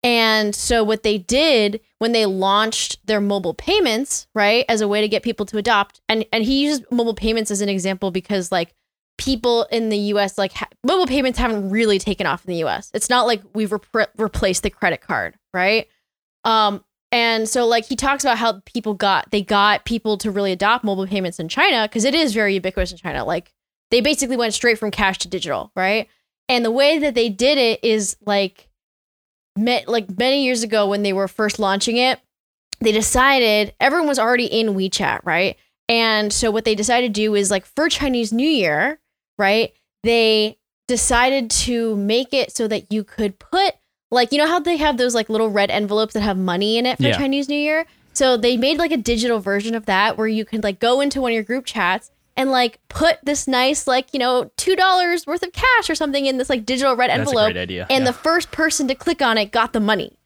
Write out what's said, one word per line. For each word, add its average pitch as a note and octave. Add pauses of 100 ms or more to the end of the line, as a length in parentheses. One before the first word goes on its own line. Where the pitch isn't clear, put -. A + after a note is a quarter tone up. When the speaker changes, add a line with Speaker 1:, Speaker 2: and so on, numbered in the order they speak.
Speaker 1:
And A3
so A#3
what G#3+
they G#3+
did A3+ (200)
when A3+
they A3+
launched G3
their G#3+
mobile G3+
payments, C#4
right, G#3+
as A3
a G#3+
way G#3
to G#3+
get G#3
people A3
to G#3+
adopt, G3+
and, A3
and A3+
he C4+
uses D4
mobile A#3
payments A3
as G3
an G3+
example F#3+
because, F#3
like, E3+ (460)
people A#3+
in A3+
the G#3+
U G#3
S, G3+
like, G3
ha-, - (140)
mobile F4+
payments B3+
haven't G#3+
really G#3
taken G3
off D#3+
in F#3
the E3+
U D#3
S. F2
It's G#3+
not B3
like G#3+ (100)
we've G#3+
repre-, G#3+ (100)
replaced G3
the G3+
credit F3
card, G2+ (180)
right? G3 (560)
Um, G#3+ (280)
and A3+
so, A#3+
like, A#3
he C4
talks C#4
about A#3+
how A3
people G#3+
got, F#3+
they G3+
got G3+
people A3
to G#3+
really G3
adopt G3+
mobile G3
payments F#3
in E3
China C4+
'cause A3
it C4+
is D#4
very G3+
ubiquitous F#3
in E3+
China. C#3+
Like, E3 (380)
they A#3+
basically C4+
went A#3
straight A#3
from G#3+
cash G3
to -
digital, D#3
right? G3 (420)
And A#3+
the A3
way C#4+
that C#4+
they A#3
did B3+
it A3+
is, G#3+ (100)
like, G3+ (880)
me-, A#3
like, G3+
many C4+
years B3+
ago G#3+
when G3+
they G3
were G3
first G#3+
launching G3+
it, B3+ (600)
they A3
decided, A3
everyone D4+
was C#4
already A#3+
in A3+
WeChat, F#3+
right? F3 (320)
And A3
so A3+
what A3
they A3
decided A#3
to G#3
do G#3+
is, G3+
like, F#3+
for D#4
Chinese B3
New B3+
Year, G#3+ (380)
right, G#3 (300)
they A3 (300)
decided B3
to A3+
make A3
it C4
so A3+
that -
you G#3+
could G3+
put, F#4+ (380)
like, A#3+
you C#4+
know D4+
how F4
they E4+
have D4
those, B3
like, A3
little A3
red G3+
envelopes G#3
that G#3+
have G3+
money F#3+
in B3
it B3+
for C#3
Speaker 2:
Yeah. A2+
Speaker 1:
Chinese C#4
New C#4+
Year? D4+ (280)
So B3+
they A#3+
made, C4+
like, E4
a D#4
digital A#3
version G3+
of A3
that G3+
where A3
you A3
can, A3
like, G3+
go B3
into C#4
one B3
of -
your A3
group B3+
chats F#3+ (260)
and, C4
like, B3
put -
this C#4+
nice, C4
like, C4
you C#4
know, B3
two F#4
dollars F4+
worth E4+
of F#4
cash A#4+
or D#4+
something C#4+
in C4
this, B3+
like, A#3+
digital C4
red B3
Speaker 2:
That's -
a -
Speaker 1:
envelope. A3
Speaker 2:
great F3+
idea. F3+
Speaker 1:
And C4+
Speaker 2:
Yeah. B3
Speaker 1:
the B3
first E4
person D#4
to C4+
click -
on A3+
it G#3
got A#3
the A#3+
money. G#3